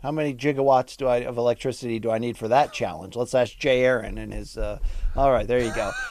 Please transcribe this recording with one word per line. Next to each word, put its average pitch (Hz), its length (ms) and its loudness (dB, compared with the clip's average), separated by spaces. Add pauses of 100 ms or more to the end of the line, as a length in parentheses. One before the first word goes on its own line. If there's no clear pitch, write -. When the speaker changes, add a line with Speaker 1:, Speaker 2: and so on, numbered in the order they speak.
Speaker 1:
How 135 100 -6
many 151 220 -2
gigawatts 135 600 2
do 135 120 -2
I, 123 100 4
of 123 200 -4
electricity 120 600 0
do 113 120 -2
I 110 60 0
need 117 200 -4
for 110 100 -6
that 131 240 4
challenge? 92 460 -6
Let's 120 180 -2
ask 123 220 2
Jay 131 260 2
Aaron 110 340 0
and 107 160 -10
his, 107 240 -10
uh... 104 220 -4 (360)
All 135 160 4
right, 113 160 2
there 123 160 2
you 113 100 -2
go. 104 220 -2
Speaker 2:
<laughs> - 160 -8